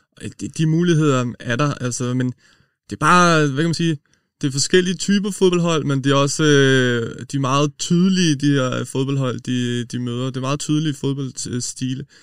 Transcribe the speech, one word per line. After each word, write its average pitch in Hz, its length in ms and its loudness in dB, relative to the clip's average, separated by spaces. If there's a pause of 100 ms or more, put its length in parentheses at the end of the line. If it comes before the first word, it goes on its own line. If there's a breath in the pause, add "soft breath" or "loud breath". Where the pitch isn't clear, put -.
(400 soft breath)
de, 104 80 -8 (100)
de 160 80 2
muligheder 156 760 2
er 117 160 -4
der, 143 180 0
altså, 123 400 -4
men 127 140 0 (640 soft breath)
det 101 60 -8
er - 40 -8
bare, 165 480 4
hvad 139 160 -2
kan 170 40 0
man 165 60 0
sige, 165 240 -2 (440)
det 151 60 -2
er 131 40 -2
forskellige 180 440 0
typer 202 360 0
fodboldhold, 170 540 2
men 135 180 0
det 139 80 2
er 139 40 4
også, 143 280 2
øh, 131 880 2
de 143 60 -4
er 139 40 -2
meget 143 380 2
tydelige, 180 560 2
de 143 180 2
her 123 300 0
fodboldhold, 131 560 -2
de, 123 440 -2
de 123 160 -8
møder. 123 260 -6
Det 127 120 -6
er 127 40 -8
meget 139 180 -2
tydelige 151 340 0
fodboldstile. 131 1120 -6 (180 soft breath)